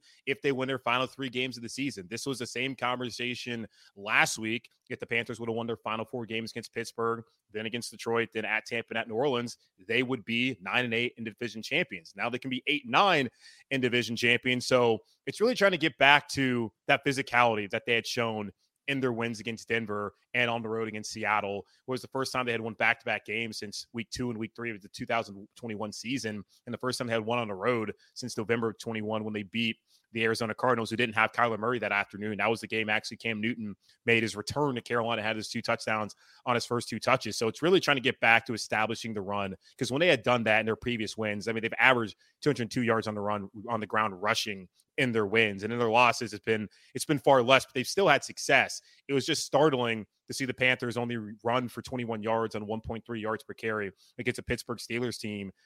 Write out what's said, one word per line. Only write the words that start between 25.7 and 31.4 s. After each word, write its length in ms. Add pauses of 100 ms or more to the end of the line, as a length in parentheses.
season, 520 (240)
and 60
the 40
first 220
time 80
they 60
had 120
won 140
on 80
the 80
road 400 (180)
since 240
November 320
of 80
twenty-one 460
when 100
they 80
beat 360 (360)
the 100
Arizona 300
Cardinals, 380
who 40
didn't 200
have 160
Kyler 260